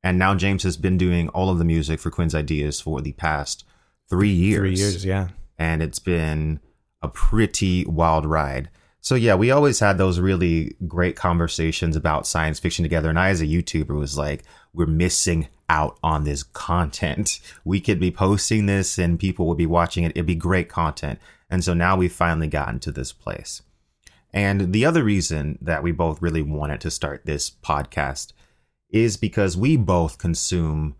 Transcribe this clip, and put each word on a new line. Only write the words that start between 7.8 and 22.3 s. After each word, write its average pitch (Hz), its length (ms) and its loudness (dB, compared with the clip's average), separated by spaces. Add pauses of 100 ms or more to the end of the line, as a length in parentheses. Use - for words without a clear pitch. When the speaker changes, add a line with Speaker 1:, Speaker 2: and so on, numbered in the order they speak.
Speaker 1:
wild 80 420 2
ride. 71 440 -2 (320)
So - 140 0
yeah, 110 200 4
we 113 160 4
always 143 300 4
had 101 160 4
those 90 220 2
really 87 580 2 (100)
great 87 300 -2
conversations 82 800 0
about 78 300 -2
science 78 320 -2
fiction 85 240 -2
together. 80 260 0
And 80 100 2
I, 92 100 4
as 87 120 2
a 78 60 0
YouTuber, 76 520 -2
was 71 180 -4
like, 71 260 -4 (280)
"We're 175 140 0
missing 160 640 0 (200)
out 78 340 0
on 78 200 0
this 71 200 -4
content. - 1000 -4 (240)
We 92 160 0
could 98 180 0
be 90 120 0
posting 101 540 0
this 98 320 0
and 85 220 2
people 90 280 -2
would 80 100 0
be 82 80 2
watching 85 400 0
it. 80 60 0
It'd 85 140 -4
be 85 100 0
great 87 340 0
content." 76 500 -4 (300)
And 90 160 -2
so 90 80 0
now 87 240 2
we've 90 160 0
finally 80 340 0